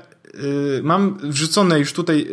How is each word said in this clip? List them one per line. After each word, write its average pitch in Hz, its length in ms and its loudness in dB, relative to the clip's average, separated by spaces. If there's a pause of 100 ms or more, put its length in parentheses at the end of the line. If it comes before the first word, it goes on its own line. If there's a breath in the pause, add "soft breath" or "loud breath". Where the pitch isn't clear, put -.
(360)
y, 143 480 -2
mam 180 400 2
wrzucony 156 560 2
już 139 140 -2
tutaj, 160 400 0